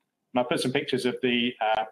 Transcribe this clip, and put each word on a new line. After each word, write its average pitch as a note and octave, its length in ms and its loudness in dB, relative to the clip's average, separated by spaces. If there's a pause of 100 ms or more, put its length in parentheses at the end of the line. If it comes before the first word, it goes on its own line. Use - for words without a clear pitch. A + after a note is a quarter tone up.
(320)
And B2+ 80 2
I - 20 2
put D#3 180 0
some B2+ 120 -2
pictures D3 320 0
of A#2+ 180 0
the, A#2+ 380 2
uh, A2 320 0